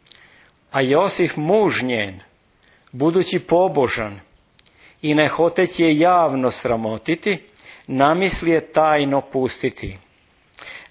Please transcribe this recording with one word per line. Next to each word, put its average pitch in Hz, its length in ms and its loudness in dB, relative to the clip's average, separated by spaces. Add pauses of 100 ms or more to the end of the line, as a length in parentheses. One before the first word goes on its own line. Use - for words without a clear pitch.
(720)
A 135 100 0
Josif, 160 540 0
muž 156 480 0
njen, 104 360 -4 (760)
budući 170 460 0
pobožan 139 800 0 (840)
i 151 140 0
ne 151 120 4
hoteći 170 560 0
je 156 140 4
javno 151 540 2
sramotiti, 117 920 -4 (440)
namisli 165 640 0
je 156 200 0
tajno 147 500 2
pustiti. 123 760 -6 (920)